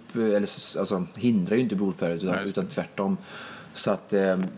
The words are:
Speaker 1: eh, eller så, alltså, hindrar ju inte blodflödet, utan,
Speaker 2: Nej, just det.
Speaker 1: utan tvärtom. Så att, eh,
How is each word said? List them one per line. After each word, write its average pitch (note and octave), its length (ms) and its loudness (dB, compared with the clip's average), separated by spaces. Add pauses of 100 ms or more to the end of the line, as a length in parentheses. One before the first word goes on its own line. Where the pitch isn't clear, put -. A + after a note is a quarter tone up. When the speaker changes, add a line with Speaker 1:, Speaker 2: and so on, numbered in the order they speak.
(160)
Speaker 1:
eh, A#2 80 0
eller G#2 220 4
så, - 340 -6
alltså, F#2 260 0 (100)
hindrar G#2 400 2
ju B2+ 60 6
inte G#2+ 140 0
blodflödet, F2 480 0
utan, F#2+ 120 0
Speaker 2:
Nej, G2 80 0
just G2 120 -4
det. G2+ 60 2
Speaker 1:
utan F#2 80 -4
tvärtom. G2 480 -2 (560)
Så - 180 0
att, - 220 -2
eh, G2 80 4 (360)